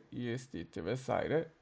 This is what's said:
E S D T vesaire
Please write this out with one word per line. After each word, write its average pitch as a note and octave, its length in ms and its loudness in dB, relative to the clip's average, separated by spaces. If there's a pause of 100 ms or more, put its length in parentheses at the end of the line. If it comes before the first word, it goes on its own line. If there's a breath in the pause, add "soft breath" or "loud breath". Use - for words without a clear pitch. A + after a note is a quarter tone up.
(120)
E B2 260 -2
S C3 140 -10
D E3 180 -6
T - 140 -6
vesaire C3 760 2